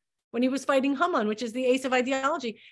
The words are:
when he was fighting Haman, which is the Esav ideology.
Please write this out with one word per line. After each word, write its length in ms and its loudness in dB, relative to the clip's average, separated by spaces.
when 120 -2
he 60 2
was 160 -2
fighting 320 2
Haman, 320 0
which 140 -4
is 100 -6
the 120 -4
Esav 280 2
ideology. 680 0